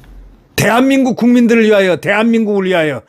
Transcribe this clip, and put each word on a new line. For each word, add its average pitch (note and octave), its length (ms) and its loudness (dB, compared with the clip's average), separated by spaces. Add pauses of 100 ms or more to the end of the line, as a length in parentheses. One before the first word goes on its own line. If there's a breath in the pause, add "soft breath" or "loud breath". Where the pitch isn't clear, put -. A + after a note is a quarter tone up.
(560)
대한민국 B3+ 600 0
국민들을 A#3 480 2
위하여, G3 320 2
대한민국을 G#3 680 -2
위하여 D#3 420 -2